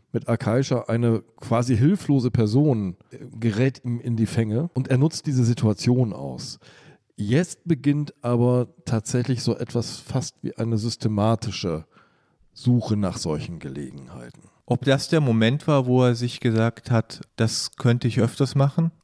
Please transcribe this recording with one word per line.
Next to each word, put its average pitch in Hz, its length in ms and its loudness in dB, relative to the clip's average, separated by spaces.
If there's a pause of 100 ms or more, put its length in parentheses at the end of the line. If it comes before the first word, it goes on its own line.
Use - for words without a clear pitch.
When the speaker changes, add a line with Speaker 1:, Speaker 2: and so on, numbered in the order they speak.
(120)
Speaker 1:
mit - 160 -4
Akaisha 120 600 0
eine 117 340 2 (160)
quasi 120 360 0
hilflose 135 560 2
Person, 110 680 2 (120)
äh, - 60 -18 (240)
gerät 117 420 0
ihm 120 160 -4
in 117 180 -4
die 110 100 2
Fänge 113 480 -2
und 135 140 -4
er 127 100 2
nutzt 151 280 0
diese 127 180 2
Situation 117 680 2
aus. 131 460 -12 (580)
Jetzt - 500 -2
beginnt 147 460 0 (100)
aber 123 460 2 (160)
tatsächlich 120 580 -2
so 117 140 -2
etwas - 400 -6
fast - 460 -6
wie - 140 -6
eine 113 200 -2
systematische 104 1080 -2 (680)
Suche 120 460 0
nach 92 180 -2
solchen 80 420 -6
Gelegenheiten. 120 840 -14 (240)
Speaker 2:
Ob - 180 -2
das 135 240 2
der 160 120 4
Moment 120 460 2
war, 139 180 4
wo 127 200 4
er 123 100 4
sich 120 260 -6
gesagt 113 500 0
hat, 117 300 0 (160)
"Das - 400 -2
könnte 120 320 2
ich 113 120 0
öfters 139 340 0
machen", 143 380 2 (120)